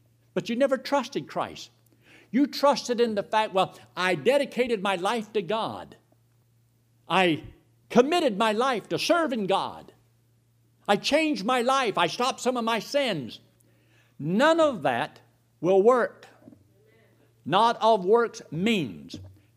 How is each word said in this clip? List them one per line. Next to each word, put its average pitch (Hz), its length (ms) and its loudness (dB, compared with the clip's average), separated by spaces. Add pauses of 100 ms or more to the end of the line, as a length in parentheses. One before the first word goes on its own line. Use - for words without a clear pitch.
(340)
but 180 160 -4
you 240 60 -4
never 269 220 2
trusted 269 500 -4
Christ. - 420 -8 (600)
You 277 180 2
trusted 269 540 0
in 226 140 0
the 196 80 -2
fact, 214 300 -2
"Well, 185 220 0 (200)
I 180 200 0
dedicated 233 680 0
my 196 140 0
life 208 380 -4
to 214 80 -2
God. 156 540 -6 (1120)
I 175 340 2 (460)
committed 269 480 4
my 220 140 2
life 233 380 -2
to 160 100 -4
serving 277 480 0
God. 131 460 -4 (920)
I 208 80 4
changed 277 500 0
my 254 160 0
life. 254 360 0
I 175 100 2
stopped 247 320 -4
some 247 180 -2
of 233 80 -4
my 226 140 0
sins." 196 600 -4 (800)
None 247 420 2
of 262 240 0
that 123 380 -2 (380)
will 185 220 2
work. 233 460 2 (1200)
Not 226 360 2
of 214 240 4
works 226 360 0 (100)
means 156 680 -4 (380)